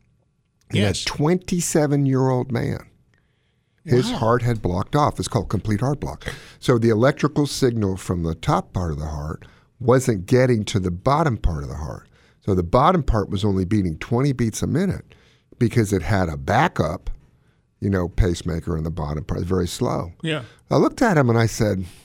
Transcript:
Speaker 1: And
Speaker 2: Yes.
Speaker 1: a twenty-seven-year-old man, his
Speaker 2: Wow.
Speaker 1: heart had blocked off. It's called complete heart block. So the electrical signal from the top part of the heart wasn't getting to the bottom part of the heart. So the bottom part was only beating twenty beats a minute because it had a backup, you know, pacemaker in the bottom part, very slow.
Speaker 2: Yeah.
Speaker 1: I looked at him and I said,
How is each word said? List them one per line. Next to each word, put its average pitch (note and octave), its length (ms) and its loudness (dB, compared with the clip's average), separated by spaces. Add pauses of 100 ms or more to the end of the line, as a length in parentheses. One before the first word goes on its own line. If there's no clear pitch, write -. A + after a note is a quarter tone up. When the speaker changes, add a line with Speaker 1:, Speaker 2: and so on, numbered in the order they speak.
(720)
Speaker 1:
And - 80 -2
Speaker 2:
Yes. G2 240 0
Speaker 1:
a - 20 -6
twenty-seven-year-old C#3+ 1500 0
man, - 360 -4 (1000)
his D#3 260 2
Speaker 2:
Wow. A#3+ 80 -4
Speaker 1:
heart A#2+ 240 2
had A#2 200 -2
blocked F2+ 340 -2
off. C#3+ 220 0
It's F#2+ 100 -4
called G2+ 200 -2
complete G#2 320 -2
heart C3+ 200 -2
block. C#2+ 260 -10 (320)
So B2 200 2
the A#2 100 2
electrical C#3+ 580 2
signal A2+ 500 0
from F2 260 -4
the E2 120 -2
top E3+ 380 -2
part F2 200 -2
of C#2+ 60 -6
the D#2 80 -6
heart D2+ 380 -8 (340)
wasn't A#2+ 480 2
getting B2 400 4
to G2+ 140 0
the F#2 100 -2
bottom C3 460 0
part D2+ 260 -2
of C2+ 60 -8
the C#2 80 -10
heart. C2+ 320 -10 (360)
So G2+ 100 2
the F2+ 80 2
bottom C#3 400 4
part G#2+ 260 0
was G2 160 -4
only F#2+ 200 2
beating F2+ 340 0
twenty C3+ 340 0
beats A#2+ 300 -2
a - 40 0
minute D3+ 480 -2 (440)
because G#2+ 340 2
it F#2 100 2
had F#2+ 260 0
a D2+ 80 -6
backup, F#2+ 720 0 (680)
you G2+ 120 -2
know, F2+ 180 0
pacemaker E2+ 680 -2
in D#2+ 80 -4
the E2 60 -4
bottom D2+ 340 -6
part, F#2 180 -6
very F2+ 260 0
slow. - 440 -4 (100)
Speaker 2:
Yeah. D#3 200 -4 (280)
Speaker 1:
I C3+ 60 2
looked B3+ 260 2
at G#3 160 4
him C3 120 4
and A#2 80 4
I A2+ 80 4
said, G2+ 380 -2 (200)